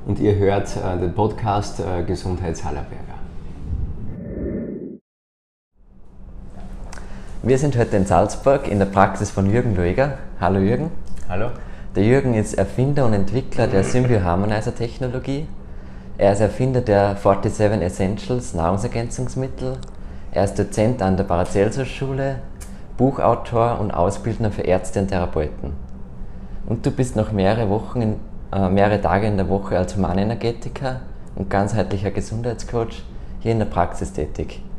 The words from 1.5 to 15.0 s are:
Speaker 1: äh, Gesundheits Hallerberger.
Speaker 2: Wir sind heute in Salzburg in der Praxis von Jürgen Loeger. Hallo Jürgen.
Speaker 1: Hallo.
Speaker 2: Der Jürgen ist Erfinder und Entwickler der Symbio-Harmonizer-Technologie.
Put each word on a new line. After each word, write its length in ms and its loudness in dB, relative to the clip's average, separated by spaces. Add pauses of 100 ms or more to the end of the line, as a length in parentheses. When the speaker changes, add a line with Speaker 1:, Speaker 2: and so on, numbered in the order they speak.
Speaker 1:
äh, 240 -2
Gesundheits 640 -2
Hallerberger. 500 -6 (4000)
Speaker 2:
Wir 120 6
sind 220 2
heute 200 2
in 60 4
Salzburg 640 4
in 140 2
der 60 4
Praxis 440 2
von 180 2
Jürgen 280 2
Loeger. 380 2 (260)
Hallo 180 2
Jürgen. 320 2 (380)
Speaker 1:
Hallo. 220 2 (440)
Speaker 2:
Der 80 4
Jürgen 320 6
ist 200 0
Erfinder 520 2
und 60 6
Entwickler 560 2
der 160 4
Symbio-Harmonizer-Technologie. 1600 0 (720)